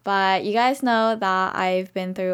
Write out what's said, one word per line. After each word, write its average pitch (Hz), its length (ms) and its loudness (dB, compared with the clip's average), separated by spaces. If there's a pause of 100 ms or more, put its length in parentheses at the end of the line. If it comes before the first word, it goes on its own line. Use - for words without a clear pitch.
but 190 400 2
you 202 100 -2
guys 254 280 2
know 226 340 2
that 190 400 -2
I've 185 380 -2
been 185 220 -6
through 185 180 -2